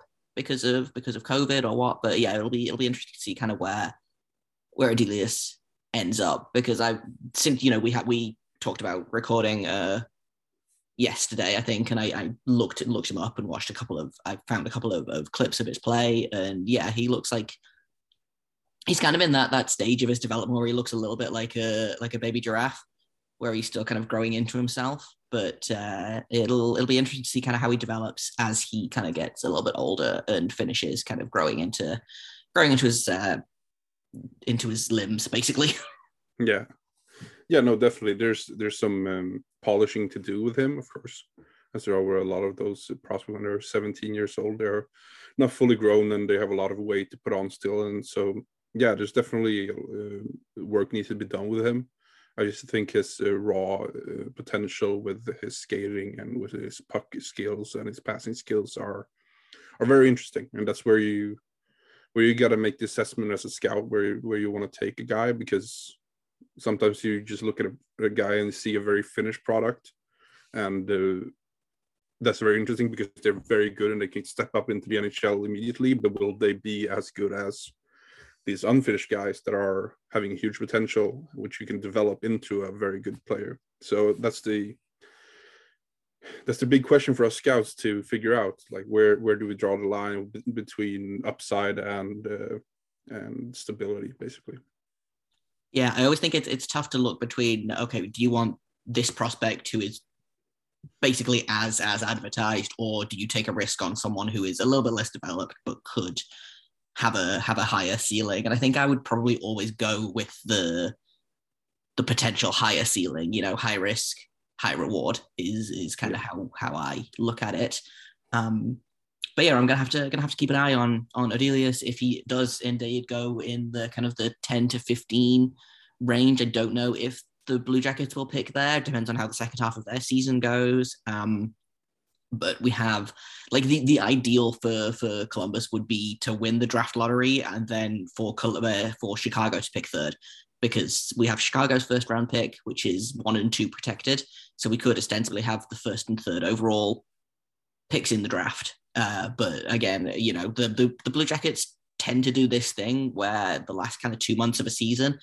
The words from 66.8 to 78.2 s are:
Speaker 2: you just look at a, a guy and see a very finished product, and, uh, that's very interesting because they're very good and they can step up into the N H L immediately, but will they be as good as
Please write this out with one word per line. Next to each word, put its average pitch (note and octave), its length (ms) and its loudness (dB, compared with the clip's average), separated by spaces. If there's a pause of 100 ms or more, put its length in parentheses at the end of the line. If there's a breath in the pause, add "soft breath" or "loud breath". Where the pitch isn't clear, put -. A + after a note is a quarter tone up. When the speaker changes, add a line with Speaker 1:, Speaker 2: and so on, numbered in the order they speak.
Speaker 2:
you G#2 180 -2
just G#2+ 200 -10
look G#2+ 180 -2
at G#2+ 60 0
a, - 380 -8
a G#2 60 2
guy G#2 260 2
and G#2 160 0
see G#2+ 220 -4
a G2+ 60 0
very G2+ 220 2
finished G#2+ 420 -4
product, A2+ 480 0 (600 soft breath)
and, G2 380 -2
uh, F#2+ 340 0 (960)
that's A#2 200 2
very G#2+ 200 6
interesting A#2 300 0
because G#2 180 -6 (140)
they're G#2 100 4
very G#2 380 2
good G#2 200 0
and G#2+ 120 -2
they F#2+ 60 -2
can G2+ 160 -8
step - 300 -6
up G#2 140 0
into G#2 200 -4
the G#2+ 100 2
N G#2 80 -2
H - 180 -4
L G2+ 200 2
immediately, A#2 500 0
but G#2 240 0
will G2+ 180 0
they G#2+ 160 4
be G#2 360 -4
as G2 220 -6
good G2 220 -4
as G2+ 380 -6 (720 soft breath)